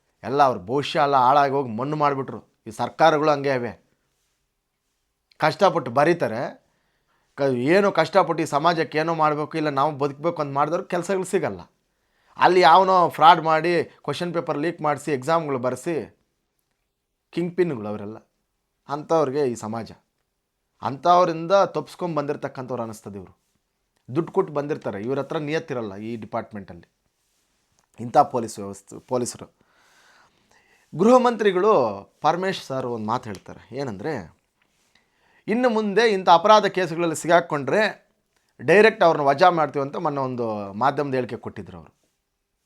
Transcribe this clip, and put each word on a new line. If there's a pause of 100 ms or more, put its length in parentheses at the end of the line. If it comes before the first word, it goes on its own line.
(240)
ಎಲ್ಲ
ಅವ್ರ
ಭವಿಷ್ಯ
ಎಲ್ಲ
ಹಾಳಾಗಿ
ಹೋಗಿ
ಮಣ್ಣು
ಮಾಡಿಬಿಟ್ರು. (240)
ಈ
ಸರ್ಕಾರಗಳು
ಹಂಗೆ
ಅವೆ, (1600)
ಕಷ್ಟಪಟ್ಟು
ಬರೀತಾರೆ, (720)
ಕ-,
ಏನೋ
ಕಷ್ಟಪಟ್ಟು
ಈ
ಸಮಾಜಕ್ಕೆ
ಏನೋ
ಮಾಡಬೇಕು,
ಇಲ್ಲ
ನಾವು
ಬದುಕಬೇಕು
ಅಂತ
ಮಾಡಿದವ್ರು
ಕೆಲಸಗಳು
ಸಿಗಲ್ಲ. (760)
ಅಲ್ಲಿ
ಯಾವನೋ
ಫ್ರಾಡ್
ಮಾಡಿ
ಕ್ವಶನ್
ಪೇಪರ್
ಲೀಕ್
ಮಾಡಿಸಿ
ಎಕ್ಸಾಮ್‌ಗಳು
ಬರೆಸಿ (1120)
ಕಿಂಗ್
ಪಿನ್‌ಗಳು
ಅವರೆಲ್ಲ. (720)
ಅಂಥವ್ರಿಗೆ
ಈ
ಸಮಾಜ, (880)
ಅಂಥವ್ರಿಂದ
ತಪ್ಪಿಸ್ಕೊಂಡ್
ಬಂದಿರ್ತಕ್ಕಂಥವ್ರು
ಅನ್ನಿಸ್ತದೆ
ಇವರು. (760)
ದುಡ್ಡು
ಕೊಟ್ಟು
ಬಂದಿರ್ತಾರೆ,
ಇವ್ರ
ಹತ್ರ
ನಿಯತ್ತಿರಲ್ಲ
ಈ
ಡಿಪಾರ್ಟ್ಮೆಂಟಲ್ಲಿ. (1080)
ಇಂಥ
ಪೊಲೀಸ್
ವ್ಯವಸ್ಥೆ,
ಪೊಲೀಸರು. (1400)
ಗೃಹ
ಮಂತ್ರಿಗಳು (180)
ಪರಮೇಶ್
ಸರ್
ಒಂದು
ಮಾತು
ಹೇಳ್ತಾರೆ,
ಏನಂದ್ರೆ, (1120)
"ಇನ್ನು
ಮುಂದೆ
ಇಂಥ
ಅಪರಾಧ
ಕೇಸುಗಳಲ್ಲಿ
ಸಿಗಾಕ್ಕೊಂಡ್ರೆ (540)
ಡೈರೆಕ್ಟ್
ಅವ್ರನ್ನ
ವಜಾ
ಮಾಡ್ತೀವಿ"
ಅಂತ
ಮೊನ್ನೆ
ಒಂದು
ಮಾಧ್ಯಮದ
ಹೇಳಿಕೆ
ಕೊಟ್ಟಿದ್ರು
ಅವರು. (720)